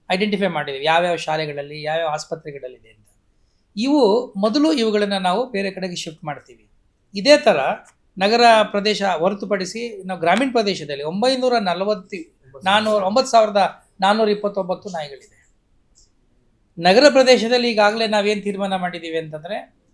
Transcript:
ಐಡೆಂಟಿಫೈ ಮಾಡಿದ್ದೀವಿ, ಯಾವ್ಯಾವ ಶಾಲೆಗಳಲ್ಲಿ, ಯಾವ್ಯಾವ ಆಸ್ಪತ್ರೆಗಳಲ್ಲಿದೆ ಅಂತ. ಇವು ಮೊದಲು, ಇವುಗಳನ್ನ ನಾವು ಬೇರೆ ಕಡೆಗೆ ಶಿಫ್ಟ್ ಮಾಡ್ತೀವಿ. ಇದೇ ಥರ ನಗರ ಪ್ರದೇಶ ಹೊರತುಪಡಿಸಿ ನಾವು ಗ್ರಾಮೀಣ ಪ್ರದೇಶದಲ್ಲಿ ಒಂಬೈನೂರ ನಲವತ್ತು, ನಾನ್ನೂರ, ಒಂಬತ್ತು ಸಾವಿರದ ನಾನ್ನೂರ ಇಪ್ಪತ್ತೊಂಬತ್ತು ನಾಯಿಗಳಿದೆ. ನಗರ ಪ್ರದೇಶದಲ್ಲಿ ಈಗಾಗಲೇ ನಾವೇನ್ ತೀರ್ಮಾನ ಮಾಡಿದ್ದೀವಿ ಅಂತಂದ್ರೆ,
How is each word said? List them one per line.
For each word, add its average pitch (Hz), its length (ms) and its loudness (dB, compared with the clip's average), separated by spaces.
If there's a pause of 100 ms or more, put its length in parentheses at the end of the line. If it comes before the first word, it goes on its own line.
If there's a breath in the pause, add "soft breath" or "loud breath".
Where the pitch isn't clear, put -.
(120)
ಐಡೆಂಟಿಫೈ 196 360 -2
ಮಾಡಿದ್ದೀವಿ, 143 380 -6
ಯಾವ್ಯಾವ 170 300 2
ಶಾಲೆಗಳಲ್ಲಿ, 151 680 -6
ಯಾವ್ಯಾವ 160 260 -2
ಆಸ್ಪತ್ರೆಗಳಲ್ಲಿದೆ 147 800 -10
ಅಂತ. - 180 -20 (720)
ಇವು 247 600 2
ಮೊದಲು, 285 360 2
ಇವುಗಳನ್ನ 208 440 0
ನಾವು 190 320 -2
ಬೇರೆ 196 220 -6
ಕಡೆಗೆ 185 240 -10
ಶಿಫ್ಟ್ 160 280 -14
ಮಾಡ್ತೀವಿ. 143 460 -16 (460)
ಇದೇ 247 220 6
ಥರ 220 220 4 (580)
ನಗರ 214 240 2 (220)
ಪ್ರದೇಶ 202 400 -2
ಹೊರತುಪಡಿಸಿ 196 1040 -4
ನಾವು 185 120 -8
ಗ್ರಾಮೀಣ 196 320 2
ಪ್ರದೇಶದಲ್ಲಿ 156 520 -2
ಒಂಬೈನೂರ 247 560 0
ನಲವತ್ತು, 185 760 -4 (280)
ನಾನ್ನೂರ, 208 400 2
ಒಂಬತ್ತು 254 280 0
ಸಾವಿರದ 208 540 2 (160)
ನಾನ್ನೂರ 208 280 4
ಇಪ್ಪತ್ತೊಂಬತ್ತು 196 600 -4
ನಾಯಿಗಳಿದೆ. 147 600 -14 (1300)
ನಗರ 190 320 4
ಪ್ರದೇಶದಲ್ಲಿ 240 600 4
ಈಗಾಗಲೇ 214 360 2
ನಾವೇನ್ 208 360 0
ತೀರ್ಮಾನ 196 320 -4
ಮಾಡಿದ್ದೀವಿ 170 420 -6
ಅಂತಂದ್ರೆ, 160 640 -10 (120)